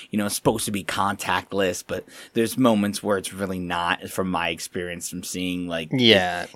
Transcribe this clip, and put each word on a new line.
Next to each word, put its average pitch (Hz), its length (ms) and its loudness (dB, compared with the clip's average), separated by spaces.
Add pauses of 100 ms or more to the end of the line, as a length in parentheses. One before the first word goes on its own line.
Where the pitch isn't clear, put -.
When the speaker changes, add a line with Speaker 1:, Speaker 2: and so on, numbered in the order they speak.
Speaker 1:
you 104 80 -2
know, 104 80 2
it's 101 100 -4
supposed 113 300 0
to 117 60 -4
be 98 120 -4
contactless, 95 1000 -2
but 90 200 -8 (280)
there's 113 240 0
moments 104 460 4
where 101 140 2
it's 92 160 -6
really 95 260 -4
not, 87 500 -2
from 92 220 -2
my 85 180 0
experience 87 600 -8
from 90 140 -10
seeing, 90 440 -6
like, 82 240 -6
Speaker 2:
Yeah. 98 520 6
Speaker 1:
it, - 120 -12